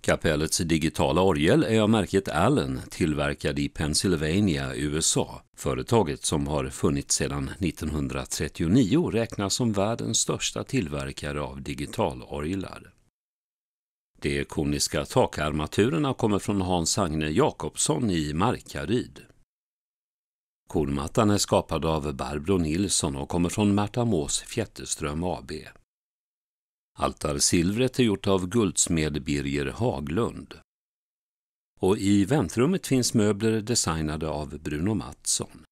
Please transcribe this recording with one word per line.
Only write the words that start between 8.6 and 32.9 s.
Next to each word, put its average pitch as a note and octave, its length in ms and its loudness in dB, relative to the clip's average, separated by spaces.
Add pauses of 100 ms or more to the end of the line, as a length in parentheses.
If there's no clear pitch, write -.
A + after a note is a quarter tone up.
räknas G#2 440 -2
som A2+ 200 0
världens A2+ 460 0
största - 440 -2
tillverkare D2 760 -4
av C2+ 200 -8
digitalorglar. D2 1300 -6 (1300)
De C#2 240 -2
koniska D2 600 -2
takarmaturerna G2+ 1080 0
kommer G#2 260 0
från G2+ 220 -2
Hans F2+ 360 0
Agne D#2 320 0
Jakobsson A#2+ 800 0
i D2+ 240 0
Markaryd. F2 880 -2 (1500)
Kormattan D2 600 0
är G#2 80 4
skapad E2 480 0
av D2+ 280 0
Barbro D2 440 -2
Nilsson E2 580 0
och C#2 140 -6
kommer F2 200 2
från G#2 260 4
Märta G#2 300 0
Mås D#2+ 340 0
Fjätterström D#2+ 840 -6
A F2 240 -4
B. D#2 200 -10 (1300)
Altarsilvret F2 1000 0
är B2+ 40 4
gjort G#2 240 0
av F#2 200 2
guldsmed E2 760 0
Birger C#2 420 -2
Haglund. D#2+ 880 -4 (1300)
Och G2 180 4
i G2+ 280 4
väntrummet C3 640 2
finns B2+ 260 2